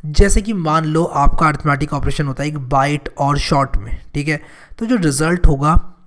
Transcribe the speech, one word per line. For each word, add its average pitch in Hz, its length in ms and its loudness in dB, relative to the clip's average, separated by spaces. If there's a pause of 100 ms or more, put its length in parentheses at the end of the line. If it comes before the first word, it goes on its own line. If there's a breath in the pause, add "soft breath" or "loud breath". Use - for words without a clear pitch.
जैसे 196 340 4
कि 214 120 -4
मान 160 320 0
लो 160 180 0
आपका 156 440 2
अरिथमेटिक 147 460 -2
ऑपरेशन 143 340 -4
होता 135 160 -6
है 151 60 -4
एक 151 80 -8 (120)
बाइट 143 480 0
और 143 220 0
शॉर्ट 139 380 0
में, 104 200 -4 (160)
ठीक 147 140 -4
है, 147 140 -4 (380 loud breath)
तो 226 60 -6
जो 240 120 0
रिजल्ट 160 500 2
होगा 151 320 4 (280)